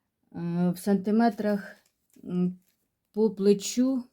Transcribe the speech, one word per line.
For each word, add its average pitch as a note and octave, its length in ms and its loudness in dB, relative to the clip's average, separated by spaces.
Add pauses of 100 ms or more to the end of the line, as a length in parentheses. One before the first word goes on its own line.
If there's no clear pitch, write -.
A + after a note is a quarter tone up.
(360)
Е, E3+ 340 -2
в F3+ 80 -2
сантиметрах, G#3 1000 0 (480)
м, F3+ 360 -2 (520)
по G#3+ 200 0
плечу G#3+ 800 2